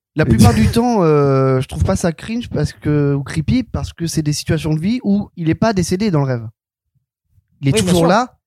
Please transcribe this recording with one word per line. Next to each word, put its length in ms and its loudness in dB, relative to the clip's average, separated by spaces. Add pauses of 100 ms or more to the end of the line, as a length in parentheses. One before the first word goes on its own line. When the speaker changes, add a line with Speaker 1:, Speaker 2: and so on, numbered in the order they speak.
(140)
Speaker 1:
La 100 0
Speaker 2:
Et 40 0
Speaker 1:
plupart 240 6
Speaker 2:
Dieudo. 160 2
Speaker 1:
du 60 -2
temps, 300 0
euh, 560 2
je 80 -6
trouve 160 -4
pas 120 0
ça 160 -2
cringe 380 -8
parce 240 -4
que, 400 0
ou 80 -2
creepy 400 -2
parce 320 -8
que 120 -6
c'est 160 -4
des 120 -2
situations 400 -2
de 60 -2
vie 240 -2
où 320 -2
il 120 -4
est 60 2
pas 180 0
décédé 380 -2
dans 100 2
le 60 0
rêve. 220 -6 (1120)
Il 60 0
est 40 4
Speaker 3:
Oui, 80 2
bien 40 4
Speaker 1:
toujours 160 4
Speaker 3:
sûr. 80 4
Speaker 1:
là. 380 0